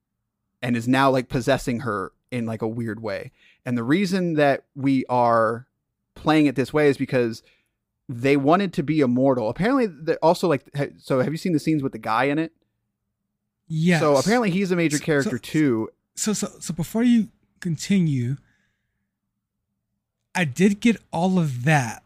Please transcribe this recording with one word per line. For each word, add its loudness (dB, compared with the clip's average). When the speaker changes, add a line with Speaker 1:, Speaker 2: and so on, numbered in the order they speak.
Speaker 1:
and -2
is -4
now, 4
like, 0
possessing -2
her -6
in, -6
like, -6
a -4
weird -6
way. -8
And -2
the -2
reason 0
that 2
we 0
are 2
playing 2
it -2
this -4
way 2
is 2
because -2
they 0
wanted 2
to -4
be 0
immortal. 2
Apparently, 0
they're -4
also, 2
like, 0
ha-, -6
so -2
have 0
you -8
seen -4
the 2
scenes -2
with -4
the -12
guy -2
in 0
it? -6
Speaker 2:
Yes. 2
Speaker 1:
So 4
apparently 2
he's 0
a 0
major 2
Speaker 2:
So, -4
Speaker 1:
character 0
Speaker 2:
so, -
Speaker 1:
too. 0
Speaker 2:
so, -4
so, -4
so -8
before -4
you 4
continue, 0
I 0
did 0
get 2
all 0
of -2
that. 0